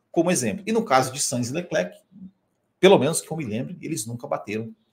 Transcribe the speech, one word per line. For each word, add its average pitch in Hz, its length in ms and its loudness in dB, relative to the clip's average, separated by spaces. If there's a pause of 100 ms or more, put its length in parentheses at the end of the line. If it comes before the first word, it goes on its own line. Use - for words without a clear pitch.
(100)
como 170 180 2
exemplo. 101 380 -2
E 110 60 -2
no - 120 0
caso 143 280 2
de 139 100 -6
Sainz 123 280 -2
e - 20 -8
Leclerc, 175 440 -4 (840)
pelo 190 200 10
menos 147 240 0
que - 100 -14
eu 160 40 -8
me 160 80 -6
lembre, 131 360 -6
eles 147 260 -8
nunca 120 220 -10
bateram, 110 440 -6 (200)